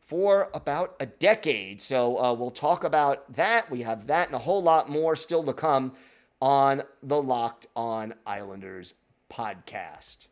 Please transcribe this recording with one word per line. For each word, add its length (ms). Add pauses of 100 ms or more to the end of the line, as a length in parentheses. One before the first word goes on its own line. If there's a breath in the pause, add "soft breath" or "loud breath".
for 520
about 480
a 60
decade. 720
So, 380
uh, 160
we'll 160
talk 340
about 480
that. 380
We 120
have 260
that 180
and 80
a 40
whole 240
lot 280
more 260
still 280
to 100
come 400 (480 loud breath)
on 400 (200)
the 200
Locked 520
On 380 (140)
Islanders 680 (380)
podcast. 1000